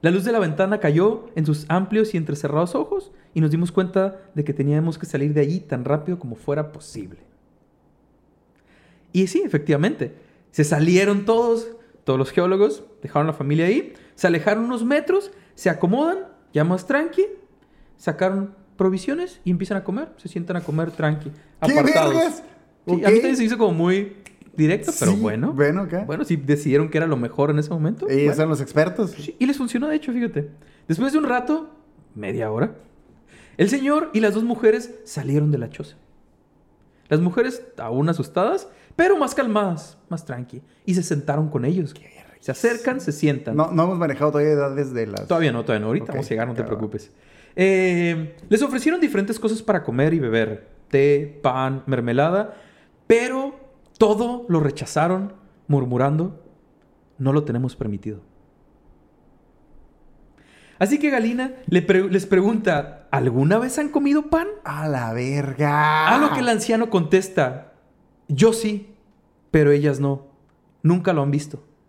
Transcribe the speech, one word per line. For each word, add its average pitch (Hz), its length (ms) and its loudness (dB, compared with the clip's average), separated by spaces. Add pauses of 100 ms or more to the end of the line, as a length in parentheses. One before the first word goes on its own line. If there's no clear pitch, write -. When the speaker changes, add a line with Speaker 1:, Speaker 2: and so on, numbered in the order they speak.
Speaker 1:
La 165 100 4
luz 185 140 0
de 233 80 0
la 226 60 2
ventana 190 420 0
cayó 175 540 2
en 156 100 0
sus 151 240 -2
amplios 208 440 0
y 180 40 0
entrecerrados 151 580 -2
ojos - 380 -4 (200)
y - 60 -2
nos 156 120 4
dimos 170 200 0
cuenta 190 480 0 (160)
de 151 80 -2
que 147 100 -4
teníamos 151 440 0
que - 80 -12
salir 147 280 -2
de 151 60 2
allí 156 220 0
tan 123 240 -6
rápido 151 340 -2
como 117 160 -10
fuera 151 380 -6
posible". 92 460 -16 (1900)
Y 185 160 2
sí, 185 180 0
efectivamente, 151 680 0 (360)
se 151 120 2
salieron 180 600 2
todos, 226 420 2 (360)
todos 131 160 0
los 135 120 -2
geólogos, 190 520 2 (180)
dejaron 147 260 0
la 156 60 -2
familia 151 340 0
ahí, 247 260 0 (220)
se - 120 0
alejaron 208 380 2
unos 240 180 -4
metros, 302 480 0 (240)
se - 140 0
acomodan, 262 480 0 (360)
ya 151 100 2
más 180 240 -2
tranqui, 320 380 0 (720)
sacaron 190 580 -2 (200)
provisiones 269 680 -2
y 180 80 0
empiezan 185 260 -2
a 190 60 -6
comer, 254 340 -6
se - 100 -16
sientan 175 300 -6
a 170 40 -6
comer 165 300 -2
tranqui, 151 400 -4 (300)
Speaker 2:
¡Qué 220 180 2
Speaker 1:
apartados. 294 360 4
Speaker 2:
vergas! 330 280 0 (420)
Speaker 1:
Sí, 175 100 -2
Speaker 2:
Ok. 180 100 0
Speaker 1:
a 202 40 6
mí 220 60 8
también 254 220 4
se 247 80 2
hizo 226 120 0
como 214 160 4
muy 185 440 0 (400)
directo, 165 420 2
pero 175 140 4
Speaker 2:
Sí, 202 60 0
Speaker 1:
bueno. 214 340 -2
Speaker 2:
bueno, 147 300 2
acá. 175 220 -4
Speaker 1:
Bueno, 165 200 -4
sí 170 100 0
decidieron 147 540 2
que 156 80 -2
era 160 100 0
lo 156 80 0
mejor 135 360 -2
en 147 80 2
ese 151 100 -4
momento. 170 400 -4
Speaker 2:
Ellos 139 160 2
Speaker 1:
Bueno. 143 80 4
Speaker 2:
eran 156 160 0
los 147 120 0
expertos. 170 500 0
Speaker 1:
Sí, 151 280 -14
y 254 60 2
les 277 120 0
funcionó, 254 300 -4
de 311 80 -2
hecho, 302 160 -4
fíjate. 208 380 -4 (380)
Después 226 260 0
de 311 60 4
un 302 60 -2
rato, 254 440 -2 (440)
media 107 380 -6
hora, 127 240 -2 (840)
el 190 120 4
señor 285 420 0
y 220 80 0
las 214 140 2
dos 220 100 0
mujeres 233 520 0 (100)
salieron 147 460 -2
de 139 80 0
la 117 100 -8
choza. - 260 -16 (1120)
Las 156 140 2
mujeres 240 420 -2 (140)
aún 127 320 -2
asustadas, 190 580 -2 (300)
pero 370 200 4
más 262 160 -2
calmadas, 208 640 -2 (120)
más 165 160 -8
tranqui, 123 360 -12 (240)
y 185 100 0
se 180 80 2
sentaron 151 460 -2
con 143 140 -2
ellos. 156 300 0
Speaker 2:
Qué - 100 -20
verga. - 380 -20
Speaker 1:
Se - 100 -8
acercan, 233 480 -2
se 156 140 -4
sientan. 143 420 -2
Speaker 2:
No, 160 160 2
no 165 140 2
hemos 185 120 -2
manejado 147 340 0
todavía 147 220 2
edades 139 400 -2
de 113 140 -4
las 101 200 -8
Speaker 1:
Todavía 165 260 2
no, 117 100 -4
todavía 110 180 -2
no. 107 60 -4
Ahorita 113 180 -2
Speaker 2:
Ok, - 60 -16
Speaker 1:
vamos 131 140 -6
a - 40 -16
llegar, 113 200 -2
no 123 40 -8
te 117 100 -6
Speaker 2:
cabrón. 110 160 -6
Speaker 1:
preocupes. 104 320 -8 (440)
Eh, 175 800 0 (140)
les 214 120 4
ofrecieron 294 380 0
diferentes 208 400 -2
cosas 220 220 -2
para 190 220 -2
comer 139 300 0
y 165 60 2
beber. 113 480 -2 (220)
Té, 143 520 2
pan, 131 440 -2
mermelada. 135 720 0 (500)
Pero 262 540 0 (380)
todo 233 520 2
lo 170 100 4
rechazaron, 170 760 -2 (340)
murmurando, 143 760 0 (760)
"No 135 160 0
lo 147 100 2
tenemos 127 320 -4
permitido". 104 460 -8 (2500)
Así 262 200 2
que 294 100 2
Galina 247 440 0 (140)
le 175 140 4
pre-, 190 280 2
les 185 160 0
pregunta, 190 840 0
"¿Alguna 131 480 2
vez 254 200 -4
han 294 100 -2
comido 294 400 0
pan?". 330 180 0 (160)
Speaker 2:
¡A 147 260 -6
la 120 240 -4
verga! 147 960 0
Speaker 1:
A 233 80 6
lo 294 160 2
que 285 80 0
el 247 80 0
anciano 226 400 0
contesta, 165 840 0 (540)
"Yo 170 260 4
sí, 214 400 -6 (580)
pero 147 200 6
ellas 143 280 2
no. 139 280 -2 (540)
Nunca 180 320 2
lo 151 80 2
han 143 100 0
visto". - 320 -4 (260)